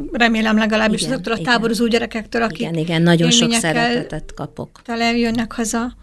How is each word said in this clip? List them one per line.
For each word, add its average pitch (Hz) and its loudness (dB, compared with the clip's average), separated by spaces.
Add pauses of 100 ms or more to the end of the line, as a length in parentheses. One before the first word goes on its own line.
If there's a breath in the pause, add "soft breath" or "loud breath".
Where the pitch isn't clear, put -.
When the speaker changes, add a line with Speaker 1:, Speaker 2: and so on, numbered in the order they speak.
(120)
Speaker 1:
remélem 226 2
legalábbis 220 2
Speaker 2:
Igen, 190 -2
Speaker 1:
azoktól 233 -4
a 226 -2
Speaker 2:
igen. 175 0
Speaker 1:
táborozó 233 2
gyerekektől, 233 -2
akik 208 -4
Speaker 2:
Igen, 156 -4
igen, 165 0
nagyon 170 6
sok 233 6
Speaker 1:
élményekkel 233 2
Speaker 2:
szeretetet 240 -4
kapok. - -12
Speaker 1:
tele 233 -2
jönnek 233 0
haza. 233 -4